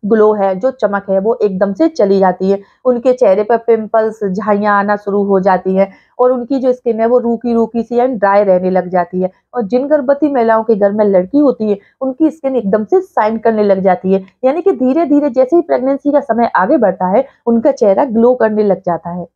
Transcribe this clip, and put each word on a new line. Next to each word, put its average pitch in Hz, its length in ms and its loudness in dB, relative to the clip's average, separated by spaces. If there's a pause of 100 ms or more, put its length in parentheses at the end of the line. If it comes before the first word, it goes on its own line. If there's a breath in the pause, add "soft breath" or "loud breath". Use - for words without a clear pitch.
ग्लो 214 280 2
है, 196 220 -2
जो 190 180 -2
चमक 202 380 -4
है, 190 80 0
वो 214 160 0
एकदम 202 380 -2
से 311 160 0
चली 202 300 0
जाती 190 320 0
है। 196 100 -2 (240 loud breath)
उनके 254 280 0
चेहरे 208 300 2
पर 226 140 0
पिंपल्स, 220 680 -2
झाइयाँ 202 540 0
आना 202 180 0
शुरू 202 280 -2
हो 196 160 0
जाती 185 360 0
हैं 190 140 0 (280 soft breath)
और 247 140 2
उनकी 254 260 -4
जो 254 140 0
स्किन 226 280 -4
है, 226 60 0
वो 247 120 2
रूखी 233 360 -2
रूखी 226 280 -2
सी 233 160 -4
and 247 220 -2
ड्राई 202 240 2
रहने 185 260 2
लग 180 180 -2
जाती 180 340 -2
है। 185 80 -4 (240 soft breath)
और 247 100 -4
जिन 247 240 -2
गर्भवती 285 400 0
महिलाओं 226 360 0
के 226 120 0
घर 202 160 0
में 214 120 0
लड़की 185 340 0
होती 247 320 0
है, 202 80 -2 (220 loud breath)
उनकी 269 300 0
स्किन 269 260 -4
एकदम 214 280 0
से 370 160 0
शाइन 226 380 -2
करने 220 240 0
लग 196 200 2
जाती 190 300 0
है, 190 120 0 (200 loud breath)
यानी 294 180 0
कि 381 120 2
धीरे 254 320 0
धीरे 285 240 0
जैसे 254 260 0
ही 349 60 4
प्रेगनेंसी 269 500 -2
का 285 100 2
समय 233 340 -2
आगे 208 200 2
बढ़ता 190 320 0
है, 240 180 0 (200 loud breath)
उनका 233 260 0
चेहरा 208 340 2
ग्लो 233 280 2
करने 214 300 0
लग 190 220 0
जाता 170 240 -6
है। 175 260 -10